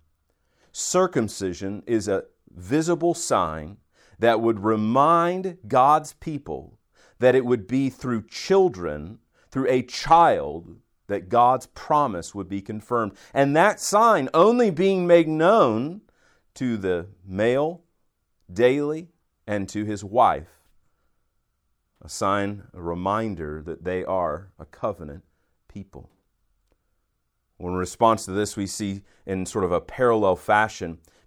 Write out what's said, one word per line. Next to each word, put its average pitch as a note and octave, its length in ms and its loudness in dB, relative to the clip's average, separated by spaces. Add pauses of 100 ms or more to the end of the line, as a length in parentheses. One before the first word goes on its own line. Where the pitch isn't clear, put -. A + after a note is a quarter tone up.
(720)
Circumcision G#2 1160 -4
is G#2+ 200 0
a G2 180 -2 (280)
visible D#3+ 600 -2
sign E2+ 640 -4 (420)
that A2+ 220 2
would A2 220 0
remind D3+ 960 0 (100)
God's C#3+ 460 2
people - 640 -12 (420)
that B2 140 6
it B2+ 120 4
would A#2+ 200 0
be C3+ 240 -2
through A#2+ 380 -6
children, F#2 920 -2 (320)
through C3+ 180 -2
a C3 120 2
child, F2 960 2 (320)
that F#2+ 220 -6
God's B2 380 2
promise B2+ 680 -4
would F#2+ 140 -10
be G2 120 -6
confirmed. G#2+ 520 -6 (200)
And C#3 220 2
that F#3 240 2
sign G3+ 540 4
only A3 360 6
being F#3 380 0
made E3+ 220 6
known D#3 720 2 (540)
to A#2+ 220 -4
the F#2 300 -2 (180)
male B2 580 -2 (680)
daily D3 560 2 (400)
and G#2 220 -4
to G#2 160 -6
his G#2 180 -8
wife, F#2+ 560 0 (1400)
a - 80 -20
sign, G2+ 540 -2 (100)
a F2+ 80 -18
reminder E2+ 800 -4
that E2 240 -12
they F#2 180 -4
are F2+ 560 -4
a D2+ 60 -18
covenant F2 580 -10 (460)
people. - 400 -18 (1500)
Well, F2+ 140 -8
in F2+ 80 -4
response A2 460 2
to F#2+ 60 -10
this, G#2 260 -2
we G2 100 -4
see G2 360 -8 (220)
in F#2+ 200 -6
sort G2+ 180 -4
of F2 80 0
a F2 80 0
parallel A2 560 0
fashion, G#2 600 -2 (300)